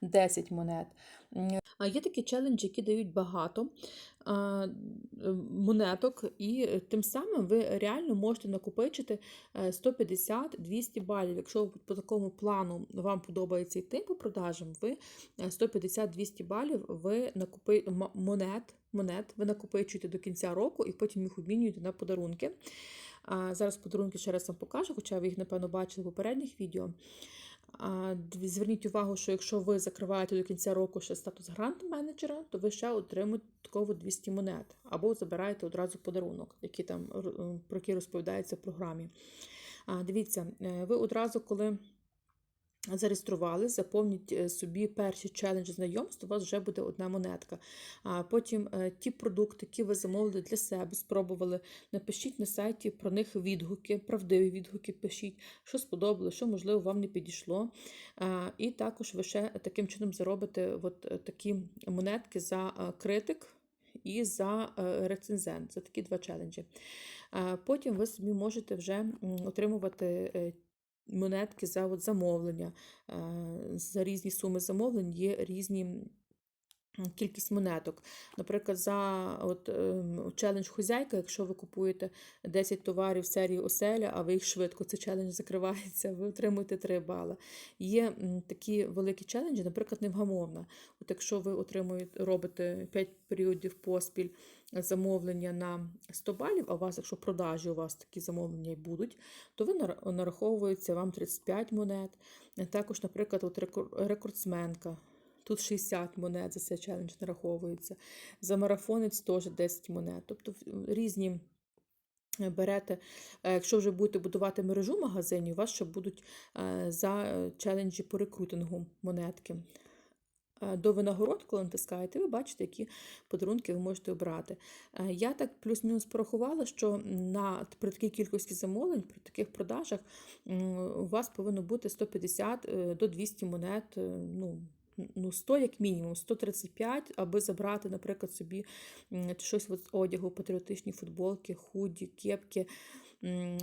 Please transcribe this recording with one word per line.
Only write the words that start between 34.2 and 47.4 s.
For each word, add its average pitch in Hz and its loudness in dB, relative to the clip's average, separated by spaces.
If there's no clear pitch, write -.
монет 190 -2
або 214 2
забираєте 190 -2
одразу 180 -2
подарунок, 175 -4
який 175 -6
там 175 -6
р-, 190 -4
е, 175 -6
про 185 -4
який 190 0
розповідається 180 -4
в - -6
програмі. 165 -6
А, 185 -2
дивіться, 190 2
е, 180 -2
ви 214 4
одразу, 226 2
коли 208 2
зареєструвались, 196 2
заповніть, 202 2
е, 175 2
собі 180 -2
перші 202 -2
челенджі 185 0
знайомств, 185 -2
у - -8
вас 202 0
вже 202 0
буде 190 -2
одна 185 -2
монетка. 180 -4